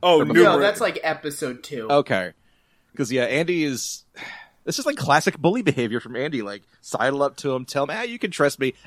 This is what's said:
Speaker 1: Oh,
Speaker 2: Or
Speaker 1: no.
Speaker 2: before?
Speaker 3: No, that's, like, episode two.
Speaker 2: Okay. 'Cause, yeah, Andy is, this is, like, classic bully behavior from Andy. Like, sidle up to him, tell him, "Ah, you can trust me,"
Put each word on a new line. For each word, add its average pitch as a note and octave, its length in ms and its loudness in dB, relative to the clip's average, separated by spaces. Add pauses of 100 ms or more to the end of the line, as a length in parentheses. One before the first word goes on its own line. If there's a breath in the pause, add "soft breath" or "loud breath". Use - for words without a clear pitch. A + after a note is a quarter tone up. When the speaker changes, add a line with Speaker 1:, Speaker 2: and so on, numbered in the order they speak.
Speaker 1:
Oh, E3+ 180 6
Speaker 2:
Or - 40 4
Speaker 1:
no. - 80 0
Speaker 2:
before? F3 200 8
Speaker 3:
No, D3 80 4
that's, G#3 200 0
like, F#3 220 -2
episode C#3+ 600 -6
two. A#2 280 -10
Speaker 2:
Okay. A2 420 0 (640)
'Cause, B2 160 -4
yeah, B2+ 120 2
Andy D#3+ 400 0
is, - 400 -6 (600 loud breath)
this - 140 -4
is, C#4 80 -8
like, C#4+ 100 -2
classic C#3+ 420 2
bully F3+ 220 2
behavior B2 400 -2
from A#2+ 160 -12
Andy. C3+ 240 -4
Like, G2+ 220 -10 (180)
sidle C3+ 420 -2
up C#3 160 0
to C#3 140 -4
him, B2+ 140 -4
tell C#3+ 180 -2
him, C#3+ 80 -2
"Ah, A3 120 -6
you A#3+ 140 -8
can G#3 120 -4
trust C#3+ 280 0
me," C3 140 0 (140 soft breath)